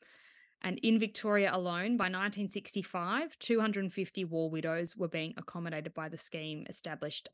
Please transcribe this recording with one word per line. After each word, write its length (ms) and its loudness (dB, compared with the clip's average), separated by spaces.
And 200 -2
in 180 6
Victoria 540 4
alone, 440 2
by 120 4
nineteen 400 0
sixty-five, 920 -2
two 200 4
hundred 240 2
and 80 -2
fifty 320 -2
war 260 0
widows 460 -2
were 120 0
being 280 -4
accommodated 580 -6
by 140 -6
the 100 -10
scheme 500 -6
established 640 -8